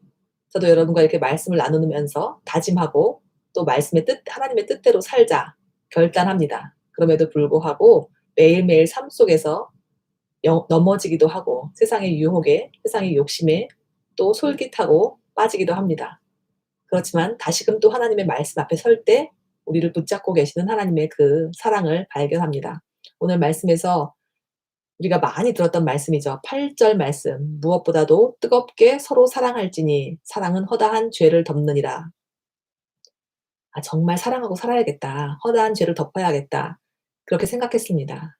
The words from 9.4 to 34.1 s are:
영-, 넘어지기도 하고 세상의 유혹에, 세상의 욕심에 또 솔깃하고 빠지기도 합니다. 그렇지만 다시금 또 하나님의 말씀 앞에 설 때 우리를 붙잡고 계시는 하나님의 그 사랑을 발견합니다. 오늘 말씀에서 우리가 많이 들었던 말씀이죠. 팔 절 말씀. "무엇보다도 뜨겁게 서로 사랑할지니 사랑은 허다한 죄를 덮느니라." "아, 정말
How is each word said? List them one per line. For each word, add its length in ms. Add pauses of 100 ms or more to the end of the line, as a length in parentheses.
영-, 240
넘어지기도 580
하고 480
세상의 460
유혹에, 500 (140)
세상의 320
욕심에 520 (480)
또 160
솔깃하고 840 (160)
빠지기도 400
합니다. 460 (680)
그렇지만 520
다시금 420
또 100
하나님의 360
말씀 360
앞에 140
설 280
때 260 (360)
우리를 260
붙잡고 400
계시는 380
하나님의 400
그 480
사랑을 520
발견합니다. 720 (360)
오늘 200
말씀에서 760 (840)
우리가 200
많이 340
들었던 320
말씀이죠. 600
팔 320
절 200
말씀. 640
"무엇보다도 800
뜨겁게 580
서로 280
사랑할지니 960
사랑은 400
허다한 480
죄를 320
덮느니라." 600 (1700)
"아, 100
정말 360